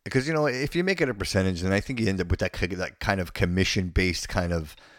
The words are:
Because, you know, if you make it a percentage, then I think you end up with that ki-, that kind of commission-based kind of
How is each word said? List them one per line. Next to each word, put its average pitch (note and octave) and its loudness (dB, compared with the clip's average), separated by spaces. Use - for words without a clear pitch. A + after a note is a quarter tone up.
Because, B2+ -2
you D#3+ -2
know, D3+ 2
if C3+ -2
you F3 2
make F#3 0
it C3+ 2
a A2 -2
percentage, F#2+ 0
then F#2+ 0
I G2 4
think A#2+ -4
you A2 2
end F#2+ 2
up F2 -2
with F2 2
that F#2 -2
ki-, F#2 -2
that F2+ -6
kind G2 0
of F2 -6
commission-based F#2 2
kind F2 0
of D#2+ -4